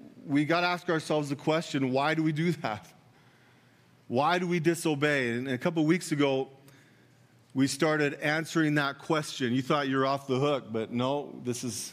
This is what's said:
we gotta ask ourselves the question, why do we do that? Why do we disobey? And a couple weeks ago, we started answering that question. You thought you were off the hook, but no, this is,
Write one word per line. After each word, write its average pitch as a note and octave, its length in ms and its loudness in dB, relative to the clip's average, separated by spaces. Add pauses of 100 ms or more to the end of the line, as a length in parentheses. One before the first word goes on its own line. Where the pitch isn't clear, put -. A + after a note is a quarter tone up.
(260)
we D3 180 2
gotta E3+ 220 2
ask F3 240 -2
ourselves D3+ 380 0
the C#3 80 -4
question, D3+ 540 0
why C#3+ 240 2
do D#3+ 80 0
we D#3+ 100 2
do E3 200 0
that? G#2+ 340 -6 (1200)
Why D#3 300 2
do F3+ 80 -2
we F3 140 0
disobey? D3 720 2
And B2 160 -4
a B2+ 80 -2
couple E3 300 0
weeks E3 260 0
ago, C3+ 360 2 (1040)
we C3+ 120 4
started D3+ 480 2
answering D#3 600 0
that C#3+ 240 0
question. D3 560 -2
You C3 80 0
thought C#3+ 260 0
you C3+ 80 0
were C3+ 80 2
off C3+ 220 0
the B2+ 120 0
hook, C#3+ 320 0
but A2 220 -4
no, C3 420 -2 (100)
this B2 200 -6
is, A2 280 -8